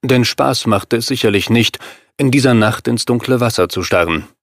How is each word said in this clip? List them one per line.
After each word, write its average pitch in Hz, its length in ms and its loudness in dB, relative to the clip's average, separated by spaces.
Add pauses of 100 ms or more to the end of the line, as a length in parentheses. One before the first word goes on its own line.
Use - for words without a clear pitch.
Denn 127 220 2
Spaß 135 420 -2
machte 110 300 0
es 113 100 -4
sicherlich 107 440 0
nicht, 113 280 2 (380)
in 139 140 0
dieser 127 240 4
Nacht 107 340 0
ins 120 160 -2
dunkle 123 360 0
Wasser 107 280 0
zu 92 140 -6
starren. 85 440 0 (160)